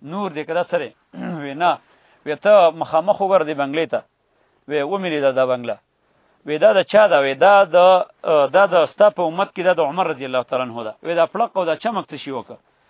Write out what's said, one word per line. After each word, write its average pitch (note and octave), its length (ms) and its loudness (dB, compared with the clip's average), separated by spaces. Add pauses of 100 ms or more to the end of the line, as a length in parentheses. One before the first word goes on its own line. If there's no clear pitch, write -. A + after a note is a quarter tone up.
نور F#3 280 -8
دی D3 140 -10
که D#3+ 100 -10
دا F3 100 -4
څه F3 140 -4
دی؟ B2+ 120 -8 (280)
<clears throat> E3+ 240 -10
وی C#3 120 -12
نه. E3 240 -2 (480)
وی D3 100 -6
ته G3 340 4
مخامخ D#3+ 500 -2
وګوره F#3+ 280 2
دې D3+ 120 -6
بنګلې D3 320 -4
ته. A2 80 -4 (680)
وی D3 140 -2
ومې F#3 320 -4
لیده C#3 180 0
دا B2+ 140 0
بنګله. A#2+ 300 -4 (680)
وی D3+ 120 -4
دا G#3 140 4
د F#3+ 80 2 (120)
چا G#3+ 140 6
ده؟ E3 140 2
وی C3+ 140 0
دا G3 300 6
د، E3 120 0
آ، F3 680 4
دا F3+ 200 2
د F3 180 2
ستا G3+ 260 2
په F3+ 120 -4
امت E3+ 340 -4
کې F#3 80 -6
دا F#3 80 2
د E3+ 80 -2
عمر E3 260 -4
رضی C3+ 180 -8
الله B2+ 180 -4
تعالی B2+ 220 -6
عنه A#2 200 -10
ده. G#2+ 80 -10 (100)
وی E3+ 120 -8
دا E3 120 0
پړق A3 280 -4
او F#3 100 -4
دا D#3+ 120 -2
چمک G3+ 340 -6
څه D3+ 60 -14
شي C#3 140 -14
وکړه؟ C3 280 -12 (320)